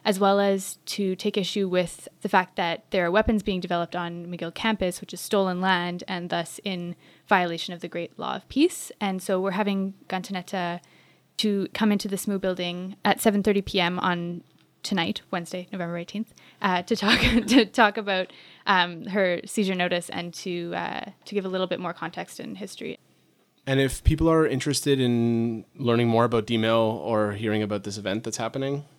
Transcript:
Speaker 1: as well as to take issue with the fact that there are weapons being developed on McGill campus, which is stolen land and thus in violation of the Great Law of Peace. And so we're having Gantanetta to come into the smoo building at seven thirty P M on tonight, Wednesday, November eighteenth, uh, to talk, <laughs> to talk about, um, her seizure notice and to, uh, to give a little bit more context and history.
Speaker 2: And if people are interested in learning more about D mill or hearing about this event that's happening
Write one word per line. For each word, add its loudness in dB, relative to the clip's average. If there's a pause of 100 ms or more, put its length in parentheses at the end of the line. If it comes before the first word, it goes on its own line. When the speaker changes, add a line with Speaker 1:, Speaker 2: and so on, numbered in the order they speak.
Speaker 1:
as 2
well 6
as 0
to -2
take -2
issue -2
with -2 (140)
the -2
fact 2
that -4
there 2
are 0
weapons 2
being -2
developed -2
on -8
McGill -8
campus, 0
which -14
is -12
stolen 2
land 0
and -6
thus -6
in -6 (320)
violation 0
of -14
the -8
Great -8
Law -6
of -14
Peace. 0 (120)
And -2
so -2
we're -2
having -2 (120)
Gantanetta -4 (580)
to 0
come 4
into 0
the -4
smoo -2
building -4
at 2
seven 4
thirty 2
P -2
M 0
on -2 (380)
tonight, -2
Wednesday, -6
November -4
eighteenth, -8 (280)
uh, 2
to 0
talk, 4
<laughs> 4
to 8
talk 4
about, -2 (340)
um, 2
her 0
seizure 0
notice 0
and -8
to, -8
uh, -6 (240)
to -8
give -2
a -4
little -2
bit -4
more -6
context -10
and -10
history. -12 (720)
Speaker 2:
And 4
if 0
people 4
are 4
interested 0
in 2 (100)
learning 4
more 6
about 2
D 0
mill 2
or 0
hearing 0
about -2
this -8
event -4
that's -8
happening -4 (140)